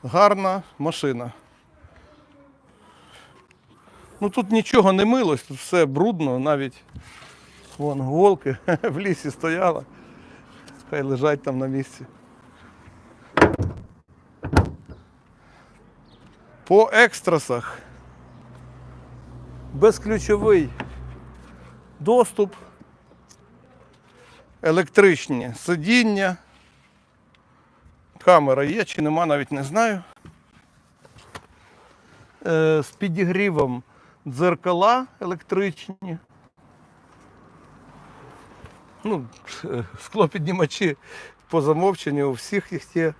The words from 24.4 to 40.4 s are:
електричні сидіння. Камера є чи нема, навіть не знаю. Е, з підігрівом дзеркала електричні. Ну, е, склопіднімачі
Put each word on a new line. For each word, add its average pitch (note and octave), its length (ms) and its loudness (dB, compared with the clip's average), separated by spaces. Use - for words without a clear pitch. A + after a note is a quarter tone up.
електричні D#3+ 960 2
сидіння. G3 800 0
Камера C#3+ 400 6
є F3+ 200 -2
чи - 180 -6
нема, D#3 240 0
навіть C#3+ 260 -2
не C#3 120 -6
знаю. G3 380 -2
Е, D#3+ 360 2
з - 80 -10
підігрівом F3 920 -2
дзеркала F3+ 800 0
електричні. F3+ 960 -6
Ну, F3+ 220 -4
е, A#2+ 200 -6
склопіднімачі F3 960 -2